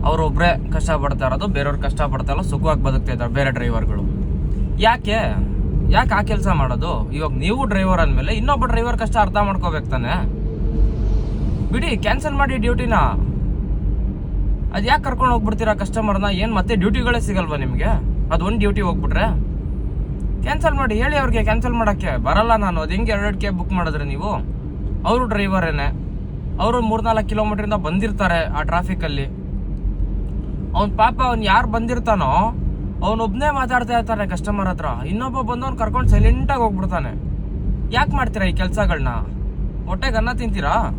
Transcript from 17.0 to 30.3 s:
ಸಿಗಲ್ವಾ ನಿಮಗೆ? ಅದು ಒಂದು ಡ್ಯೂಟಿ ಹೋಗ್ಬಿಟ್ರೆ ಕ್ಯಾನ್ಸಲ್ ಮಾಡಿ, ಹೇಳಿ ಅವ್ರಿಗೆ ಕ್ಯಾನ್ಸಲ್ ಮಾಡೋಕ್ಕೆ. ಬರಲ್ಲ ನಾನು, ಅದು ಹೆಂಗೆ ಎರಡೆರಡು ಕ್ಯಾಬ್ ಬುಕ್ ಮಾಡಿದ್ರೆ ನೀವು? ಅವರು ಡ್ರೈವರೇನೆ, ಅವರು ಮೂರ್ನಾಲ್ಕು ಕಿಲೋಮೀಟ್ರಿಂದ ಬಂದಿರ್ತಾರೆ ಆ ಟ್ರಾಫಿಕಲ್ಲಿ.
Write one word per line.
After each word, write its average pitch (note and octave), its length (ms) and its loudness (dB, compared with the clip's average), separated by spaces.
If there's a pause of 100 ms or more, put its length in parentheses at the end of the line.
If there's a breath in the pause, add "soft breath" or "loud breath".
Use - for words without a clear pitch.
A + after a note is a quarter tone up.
ಸಿಗಲ್ವಾ E3 360 -2
ನಿಮಗೆ? D#3+ 260 0 (420)
ಅದು E3 160 2
ಒಂದು A3+ 140 0
ಡ್ಯೂಟಿ A#3+ 260 2
ಹೋಗ್ಬಿಟ್ರೆ E3+ 380 0 (1160)
ಕ್ಯಾನ್ಸಲ್ D#4 360 0
ಮಾಡಿ, A#3+ 220 0
ಹೇಳಿ D4 200 0
ಅವ್ರಿಗೆ A3+ 260 2
ಕ್ಯಾನ್ಸಲ್ A3 320 0
ಮಾಡೋಕ್ಕೆ. G3 320 0 (140)
ಬರಲ್ಲ G#3 280 4 (120)
ನಾನು, F3 180 0
ಅದು D3+ 120 -4
ಹೆಂಗೆ A3 200 0
ಎರಡೆರಡು G3+ 260 -2
ಕ್ಯಾಬ್ G3 200 -2
ಬುಕ್ F#3+ 160 -2
ಮಾಡಿದ್ರೆ D#3 340 -2
ನೀವು? C#3 180 -4 (800)
ಅವರು B3 220 2
ಡ್ರೈವರೇನೆ, F#3 560 0 (760)
ಅವರು A#3+ 140 2 (120)
ಮೂರ್ನಾಲ್ಕು A3 420 0
ಕಿಲೋಮೀಟ್ರಿಂದ G#3+ 460 0 (100)
ಬಂದಿರ್ತಾರೆ F#3+ 520 0 (180)
ಆ D3+ 120 -2
ಟ್ರಾಫಿಕಲ್ಲಿ. E3 560 -2 (1500)